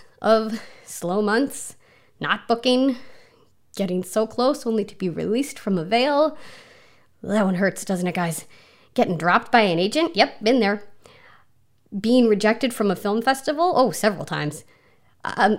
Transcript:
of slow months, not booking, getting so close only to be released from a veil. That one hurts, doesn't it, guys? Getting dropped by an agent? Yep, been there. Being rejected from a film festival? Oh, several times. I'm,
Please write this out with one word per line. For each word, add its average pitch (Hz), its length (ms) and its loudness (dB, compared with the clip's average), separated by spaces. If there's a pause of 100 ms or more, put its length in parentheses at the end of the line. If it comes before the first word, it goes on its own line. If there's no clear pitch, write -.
(220)
of 220 380 2 (240)
slow 180 360 -4
months, 214 540 -2 (460)
not 170 260 -4
booking, 254 500 2 (760)
getting 185 280 -4
so 220 240 -2
close 254 400 -2
only 220 180 -2
to - 120 -12
be 185 120 -4
released 185 500 -4
from 196 200 -2
a 160 60 -4
veil. 285 540 0 (840)
That 202 220 0
one 190 120 0
hurts, 185 280 -2
doesn't 180 220 -2
it, 175 80 -2
guys? 170 320 -4 (480)
Getting 185 240 2
dropped 180 320 2
by 233 120 6
an 175 160 2
agent? 285 380 0
Yep, - 260 2
been 240 180 4
there. 208 240 0 (1120)
Being 233 300 4
rejected 214 440 2
from 208 180 0
a 180 60 0
film 214 260 -2
festival? 294 520 0
Oh, 247 160 4
several 196 340 -2
times. 147 400 -6 (600)
I'm, 214 340 2